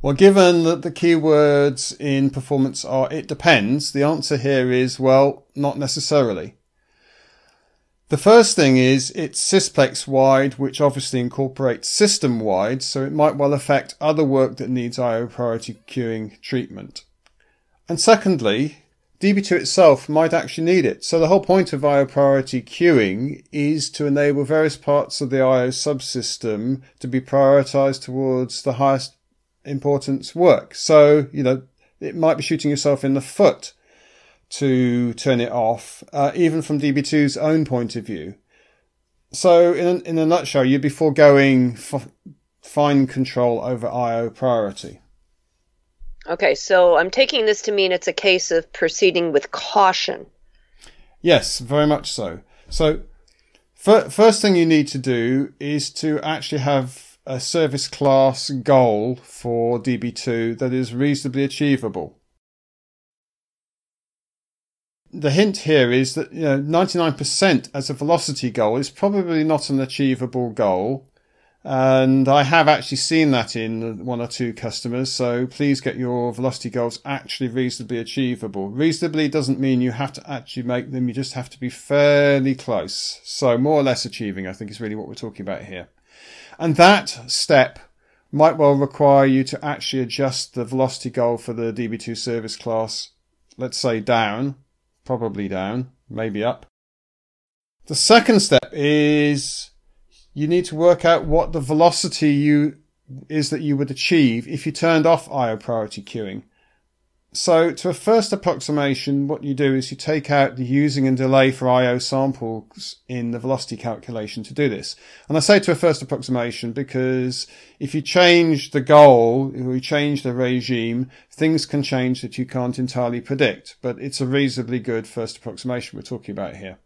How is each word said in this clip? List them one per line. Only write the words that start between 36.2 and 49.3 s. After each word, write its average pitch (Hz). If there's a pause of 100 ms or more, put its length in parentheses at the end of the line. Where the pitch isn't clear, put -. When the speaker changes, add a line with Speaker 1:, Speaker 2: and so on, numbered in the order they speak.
Speaker 1:
even 160
from 147
D 143
B 139
two's 143
own 156
point 120
of 110
view. 92 (960)
So 175
in 175
a, 180
in 165
a 160
nutshell, 147
you'd 135
be 143
foregoing 139
f-, - (520)
fine 143
control 123
over 120
I 117
O 117
priority. 113 (1300)
Speaker 2:
Okay, 165
so 180
I'm 175
taking 254
this 214
to 220
mean 190
it's 180
a 170
case 185
of 165
proceeding 170